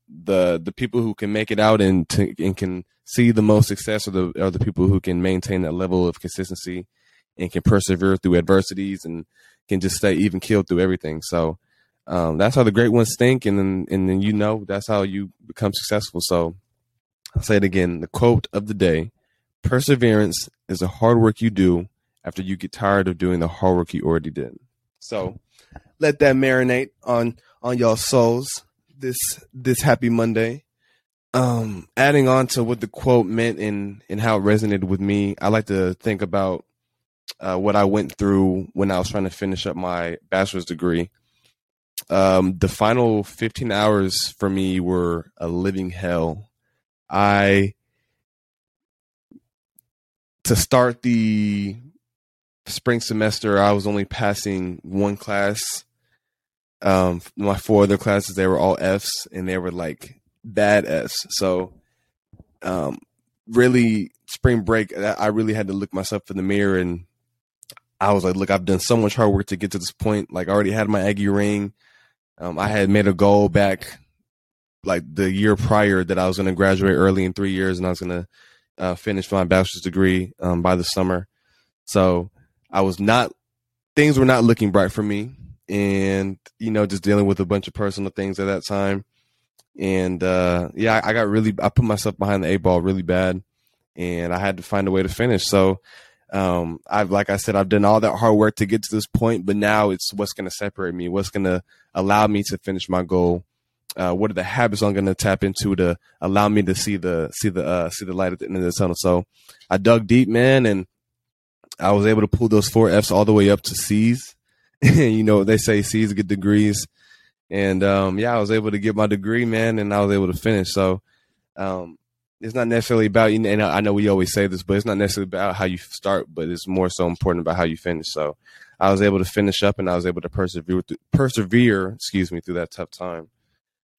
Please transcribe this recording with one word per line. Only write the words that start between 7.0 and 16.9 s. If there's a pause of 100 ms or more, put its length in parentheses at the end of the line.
and
can
persevere
through
adversities
and (440)
can
just
stay
even
keeled
through
everything.
So, (500)
um,
that's
how
the
great
ones
think.
And
then,
and
then,
you
know,
that's
how
you (160)
become
successful.
So (800)